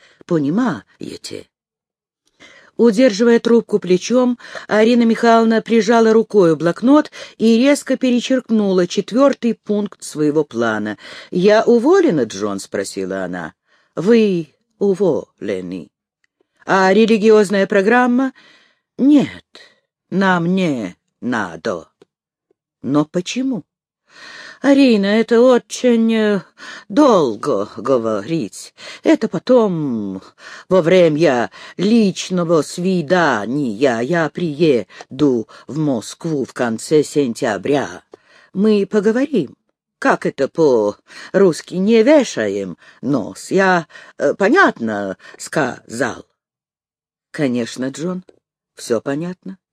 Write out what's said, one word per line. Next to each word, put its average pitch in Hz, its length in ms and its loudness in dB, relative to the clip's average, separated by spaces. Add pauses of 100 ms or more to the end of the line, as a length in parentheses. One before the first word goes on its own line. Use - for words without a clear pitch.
(260)
понимаете?» 156 1200 -6 (1300)
Удерживая 233 600 2
трубку 226 400 0
плечом, 240 580 0 (300)
Арина 233 340 2
Михайловна 226 600 2
прижала 226 500 2
рукою 196 420 2
блокнот 226 560 0 (280)
и 226 180 4
резко 262 400 0
перечеркнула 220 880 0
четвёртый 233 720 -2
пункт - 480 -6
своего 151 400 -2
плана. 110 560 -4 (320)
«Я 208 320 4
уволена, 240 640 2
Джон?» 98 340 -6
спросила 95 640 -8
она. 87 320 -10 (400)
«Вы 196 540 2 (280)
уволены. 104 1120 -4 (760)
А 190 260 2
религиозная 208 720 4
программа?» 247 680 2 (680)
«Нет, 254 460 2 (680)
нам 180 420 0
не 139 420 -4 (240)
надо». 95 720 -6 (920)
«Но 147 220 0
почему?» 233 580 -6 (1000)
«Арина, 262 440 4
это 226 360 2
очень, 233 720 2
э, 214 280 0 (480)
долго 135 880 2
говорить. 113 960 -4 (300)
Это 277 240 2
потом, 151 960 -2 (460)
во 185 140 2
время 156 680 2 (260)
личного 180 880 0
свидания. 139 1400 -2
Я 156 280 -2
приеду 139 1160 -2 (200)
в 127 100 -10
Москву 147 680 -4
в - 100 -12
конце 123 500 -2
сентября. 117 960 -4 (500)
Мы 202 360 0
поговорим. 220 680 -2 (440)
Как - 260 -2
это 139 220 -4
по-русски? 147 1300 0
Не 220 260 2
вешаем 110 760 0 (240)
нос. 104 500 -6
Я, 180 360 0 (300)
э, 139 160 0
понятно 113 840 0 (200)
сказал?» - 880 -6 (1040)
«Конечно, 123 600 -6
Джон, 180 340 -8 (500)
всё - 280 -4
понятно. 175 580 -10 (140)